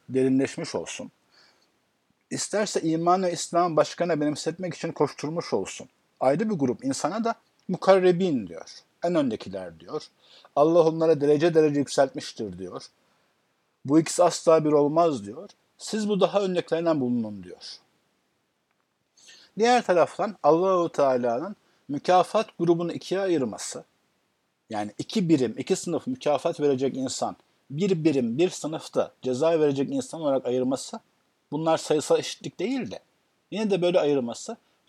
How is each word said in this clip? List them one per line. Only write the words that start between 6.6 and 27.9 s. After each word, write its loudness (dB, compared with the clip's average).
insana -2
da -2
mukarrebin 4
diyor, -16
en 0
öndekiler -4
diyor. -12
Allah 6
onlara 2
derece 4
derece 4
yükseltmiştir -2
diyor. -12
Bu 4
ikisi 0
asla 4
bir 2
olmaz 2
diyor. -14
Siz -6
bu 0
daha 2
öndekilerden 0
bulunun -4
diyor. -18
Diğer 4
taraftan 0
Allahu 4
Teala'nın 0
mükafat 0
grubunu 0
ikiye -4
ayırması, -4
yani -6
iki -2
birim, 2
iki -2
sınıf -6
mükafat -2
verecek 0
insan, -6
bir -2